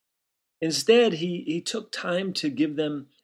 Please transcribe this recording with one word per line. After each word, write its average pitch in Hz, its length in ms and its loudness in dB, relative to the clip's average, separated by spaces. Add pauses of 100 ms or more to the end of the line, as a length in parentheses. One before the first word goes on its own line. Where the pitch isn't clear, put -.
(600)
Instead, 208 540 4
he, 175 300 -4
he 165 160 -4
took - 300 -8
time 185 440 -4
to 156 140 -2
give 143 260 0
them 147 320 -4 (160)